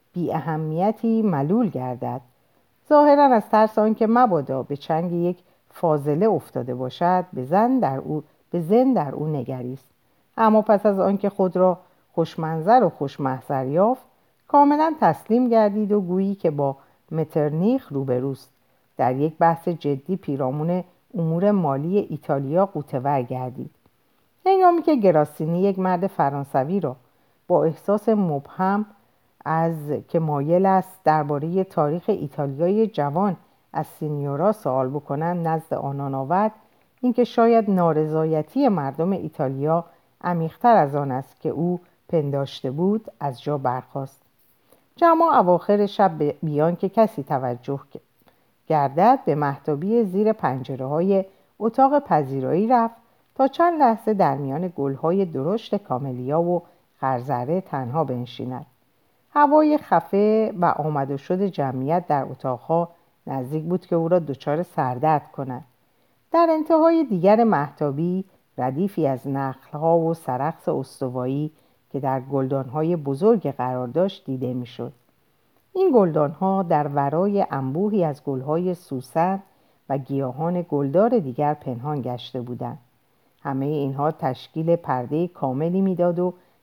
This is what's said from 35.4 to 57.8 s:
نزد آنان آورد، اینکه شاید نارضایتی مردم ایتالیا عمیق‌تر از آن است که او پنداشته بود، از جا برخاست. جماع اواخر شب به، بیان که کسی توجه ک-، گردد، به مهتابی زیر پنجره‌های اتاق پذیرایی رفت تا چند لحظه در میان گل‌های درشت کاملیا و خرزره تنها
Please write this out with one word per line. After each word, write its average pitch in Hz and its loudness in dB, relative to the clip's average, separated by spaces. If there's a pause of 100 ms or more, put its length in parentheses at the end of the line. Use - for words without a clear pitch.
نزد 156 -4
آنان 139 -6
آورد، 175 0 (500)
اینکه 247 0
شاید 226 2
نارضایتی 160 0
مردم 160 0
ایتالیا 156 -2 (360)
عمیق‌تر 175 2
از 147 2
آن 139 -2
است 131 -8
که 156 -4
او 170 -2 (300)
پنداشته 139 -2
بود، 196 -2
از 139 -8
جا 147 -4
برخاست. 131 -6 (720)
جماع 330 4
اواخر 196 4
شب 196 2
به، 147 -2
بیان 156 0
که 190 -4
کسی 214 0
توجه 131 -6 (140)
ک-، - -18 (680)
گردد، 160 4
به 156 0
مهتابی 147 -2
زیر 208 0
پنجره‌های 147 -2 (340)
اتاق 262 2
پذیرایی 147 0
رفت 233 2 (400)
تا 269 2
چند 339 0
لحظه 226 2
در 160 2
میان 143 -4
گل‌های 156 0
درشت 165 -4
کاملیا 131 -4
و 175 -2 (380)
خرزره 131 -2
تنها 139 -4